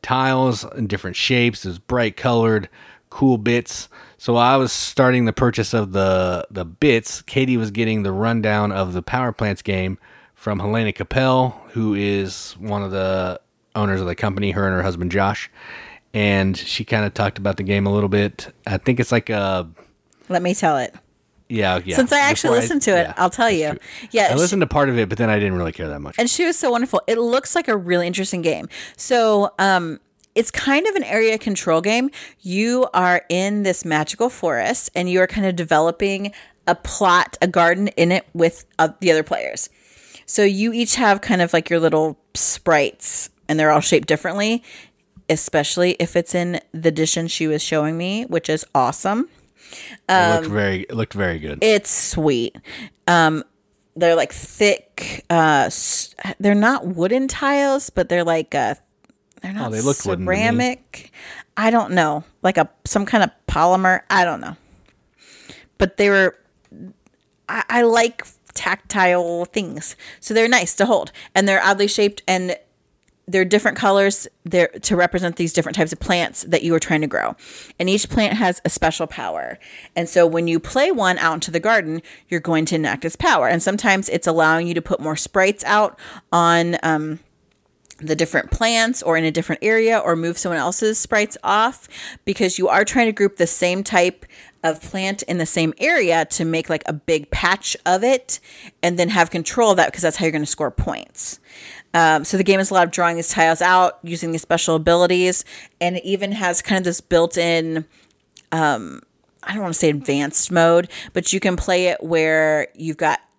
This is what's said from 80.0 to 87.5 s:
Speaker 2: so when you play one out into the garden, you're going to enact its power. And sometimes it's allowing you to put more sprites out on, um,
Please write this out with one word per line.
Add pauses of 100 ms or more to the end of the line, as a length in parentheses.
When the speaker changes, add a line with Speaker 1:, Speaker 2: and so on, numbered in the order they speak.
Speaker 2:
so
when
you
play
one
out
into
the
garden, (260)
you're
going
to
enact
its
power.
And
sometimes
it's
allowing
you
to
put
more
sprites
out (320)
on,
um, (800)